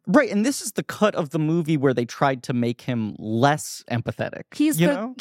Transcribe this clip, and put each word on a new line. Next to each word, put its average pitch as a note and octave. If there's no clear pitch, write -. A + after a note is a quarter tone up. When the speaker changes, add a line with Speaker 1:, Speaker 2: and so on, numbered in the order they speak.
Speaker 1:
right, C4
and G#3
this C4+
is A#3
the F#3
cut -
of D#3
the -
movie D#3
where C3+
they B2
tried C3+
to C3+
make A#2+
him A2+
less B2+
empathetic, A#2
Speaker 2:
He's D4
Speaker 1:
you F3
Speaker 2:
the, C#4+
Speaker 1:
know? A#3+